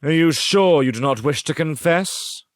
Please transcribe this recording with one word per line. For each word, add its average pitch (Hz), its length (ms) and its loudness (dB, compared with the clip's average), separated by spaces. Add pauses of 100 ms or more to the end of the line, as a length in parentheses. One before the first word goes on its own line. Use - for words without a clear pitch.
Are 143 100 -2
you 165 200 4
sure 180 520 2
you 131 80 0
do 113 80 -4
not 127 240 -2
wish 139 200 -2
to 156 100 -6
confess? 170 880 -4 (120)